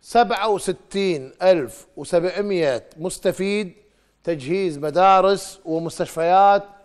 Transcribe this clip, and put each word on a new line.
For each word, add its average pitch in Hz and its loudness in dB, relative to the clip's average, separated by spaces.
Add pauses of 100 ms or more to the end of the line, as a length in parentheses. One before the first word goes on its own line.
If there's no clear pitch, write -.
سبعة 220 0
وستين 185 -4 (100)
ألف 170 2 (100)
وسبعمية 170 -2 (120)
مستفيد 190 -4 (520)
تجهيز 165 -4
مدارس 185 2
ومستشفيات 170 0 (220)